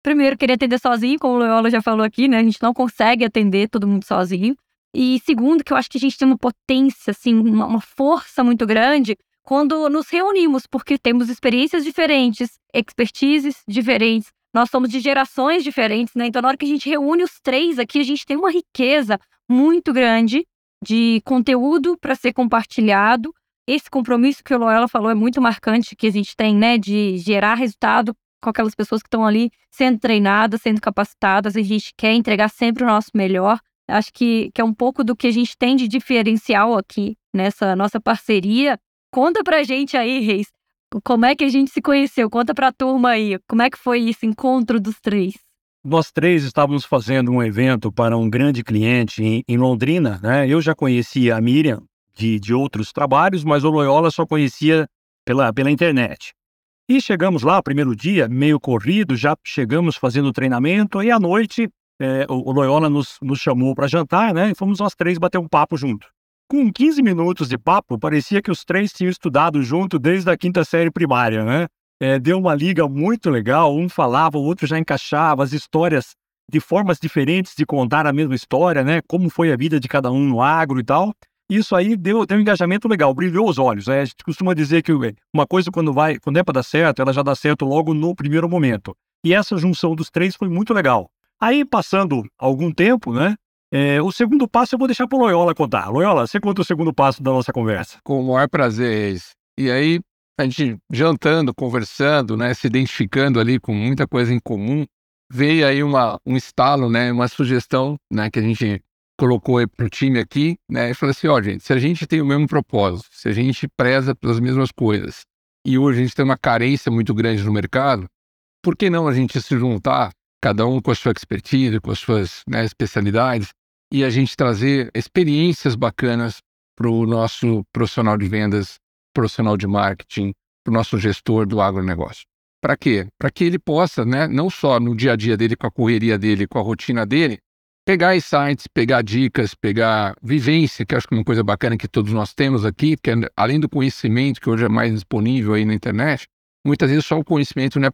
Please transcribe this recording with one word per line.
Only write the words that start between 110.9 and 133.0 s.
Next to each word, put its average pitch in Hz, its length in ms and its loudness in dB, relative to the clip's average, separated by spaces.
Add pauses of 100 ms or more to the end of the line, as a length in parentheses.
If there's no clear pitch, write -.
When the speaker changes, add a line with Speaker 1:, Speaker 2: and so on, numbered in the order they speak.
Speaker 3:
e - 20 -4
falou 139 180 -2
assim: - 160 -2
"Ó, 143 140 4
gente, 98 220 -6
se - 100 -2
a 131 60 2
gente 156 260 -2
tem 160 160 -2
o 143 40 -2
mesmo 143 220 2
propósito, 101 640 -2
se - 180 -8
a - 20 -2
gente 123 360 -2 (100)
preza 131 360 0
pelas 120 260 -2
mesmas 127 320 0
coisas, 104 500 -2 (440)
e 131 120 2
hoje 135 220 2
a 123 40 2
gente 123 120 -4
tem 139 100 0
uma 131 120 0
carência 127 540 0
muito 113 240 0
grande 110 280 0
no 107 80 0
mercado, 104 540 0 (560)
por 175 140 -2
que 196 160 0
não 165 160 0
a 139 60 0
gente 127 280 0
se - 160 -4
juntar, 123 540 -2 (320)
cada 107 220 0
um 127 160 0
com - 80 -2
a 120 60 2
sua 117 200 -2
expertise, 113 640 -2
com 110 120 -6
as 101 80 -4
suas, 104 480 -2
né, 113 180 -2
especialidades, 110 840 -2 (440)
e 139 100 2
a 131 60 0
gente 123 260 0
trazer 127 600 0
experiências 151 800 0
bacanas 117 640 -2 (360)
pro 117 300 0
nosso 113 640 0
profissional 113 460 0
de 101 100 -2
vendas, 104 520 -2 (340)
profissional 110 420 0
de 101 120 -4
marketing, 98 640 -2 (300)
pro 117 100 -2
nosso 113 240 0
gestor 107 480 0
do 104 160 -2
agronegócio?" 92 640 -2 (340)
Pra - 160 -2
quê? 101 320 0 (120)